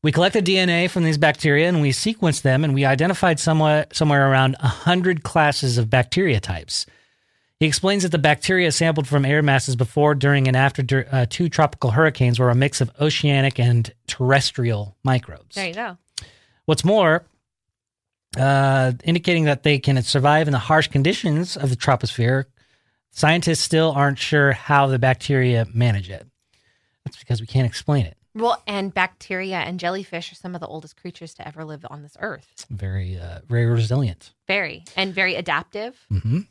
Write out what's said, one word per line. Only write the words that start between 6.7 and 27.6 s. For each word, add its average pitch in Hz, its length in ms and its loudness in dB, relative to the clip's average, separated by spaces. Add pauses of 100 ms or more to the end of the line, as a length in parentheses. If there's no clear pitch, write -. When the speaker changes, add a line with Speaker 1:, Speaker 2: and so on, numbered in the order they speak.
Speaker 1:
He 160 80 2
explains 185 380 0
that 165 80 -2
the 170 60 0
bacteria 160 540 2
sampled 156 360 0
from 143 180 0
air 147 160 2
masses 135 340 0
before, 147 380 0
during, 139 340 2
and 127 80 2
after 135 260 0
dur-, 131 300 -2
uh, 127 160 0
two 175 220 -4
tropical 143 400 0
hurricanes 127 480 2
were 127 100 4
a 120 60 2
mix 135 260 0
of 127 100 -2 (100)
oceanic 143 580 0
and 120 340 0 (140)
terrestrial 120 960 -2
microbes. 127 540 -4
Speaker 2:
There 190 120 -6
you 170 60 -10
go. 202 240 -10 (640)
Speaker 1:
What's 156 200 0
more, 175 420 2 (1120)
uh, 135 540 2 (120)
indicating 165 400 0
that 147 180 0
they 147 160 2
can 135 240 2
survive 147 460 2
in 143 40 0
the 131 60 0
harsh 156 300 2
conditions 165 680 -2
of 143 140 -4
the 120 60 -2
troposphere, 127 680 0 (680)
scientists 160 500 0
still 160 320 2
aren't 139 260 2
sure 143 340 2
how 139 340 2
the 131 120 0
bacteria 127 760 2
manage 110 340 0
it. - 180 -16 (800)
That's - 120 -16
because 113 240 -6
we 113 60 -14
can't 131 200 0